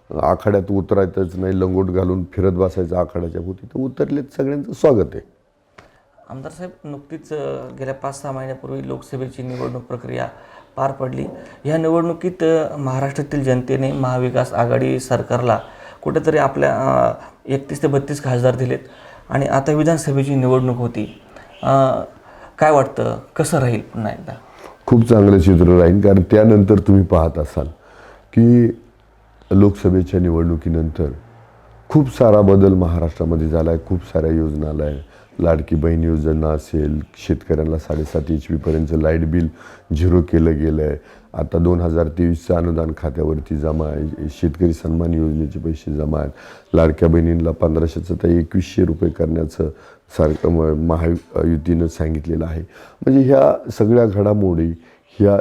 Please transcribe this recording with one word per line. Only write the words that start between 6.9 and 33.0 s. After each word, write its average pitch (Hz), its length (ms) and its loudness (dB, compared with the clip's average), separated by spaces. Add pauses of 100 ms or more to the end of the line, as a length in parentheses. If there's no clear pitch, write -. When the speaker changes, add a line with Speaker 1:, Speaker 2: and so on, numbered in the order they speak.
Speaker 2:
अ, 135 340 -8 (120)
गेल्या 131 140 -8
पाच 139 280 -10
सहा 143 100 -10
महिन्यापूर्वी 131 560 -10
लोकसभेची 131 560 -10
निवडणूक 123 380 -8
प्रक्रिया 123 460 -10 (500)
पार 135 140 -2
पडली. 131 340 -8 (400)
या 151 120 -2
निवडणुकीत, 165 680 -2
अ, 160 320 0
महाराष्ट्रातील 139 680 -4
जनतेने 131 480 -2
महाविकास 127 640 -2
आघाडी 123 460 0
सरकारला 120 600 -2 (440)
कुठेतरी 156 340 0
आपल्या, 139 380 0
अ, 64 380 2 (320)
एकतीस 139 380 -6
ते 156 40 0
बत्तीस 143 360 -2
खासदार 123 320 0
दिलेत 127 240 -4 (500)
आणि 139 160 -2
आता 135 260 -2
विधानसभेची 151 640 0
निवडणूक 127 420 2
होती. 113 440 -8 (420)
अ, 131 380 2 (580)
काय 156 120 4
वाटतं, 117 460 0 (180)
कसं 160 240 -2
राहील 120 200 0
पुन्हा 107 320 -8
एकदा? - 200 -14 (540)
Speaker 1:
खूप 113 240 4
चांगलं 101 300 8
चित्र 87 400 6
राहील, 87 220 6
कारण 98 200 6 (100)
त्यानंतर 107 480 6
तुम्ही 98 240 6
पाहत 82 340 2
असाल 76 300 -6 (680)
की 117 380 6 (800)
लोकसभेच्या 95 680 2
निवडणुकीनंतर 82 920 -2 (800)
खूप 143 280 2
सारा 107 240 6
बदल 98 320 6
महाराष्ट्रामध्ये 82 760 0